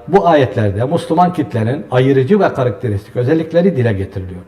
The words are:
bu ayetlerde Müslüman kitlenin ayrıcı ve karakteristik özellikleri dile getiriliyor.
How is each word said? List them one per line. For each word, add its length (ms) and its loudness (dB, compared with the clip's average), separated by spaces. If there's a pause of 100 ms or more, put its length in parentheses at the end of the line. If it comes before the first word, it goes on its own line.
bu 200 2
ayetlerde 580 2
Müslüman 480 0
kitlenin 580 -4
ayrıcı 480 2
ve 140 2
karakteristik 640 -4
özellikleri 640 0
dile 160 0
getiriliyor. 540 -8